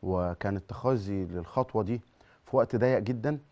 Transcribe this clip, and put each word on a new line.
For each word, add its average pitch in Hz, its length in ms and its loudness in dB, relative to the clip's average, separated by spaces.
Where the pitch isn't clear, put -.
وكان 92 520 -2
اتخاذي 98 680 -2
للخطوة 90 580 -2
دي 110 180 -2
في - 100 -4
وقت 123 200 4
ضيق 123 240 4
جدًا 123 400 -2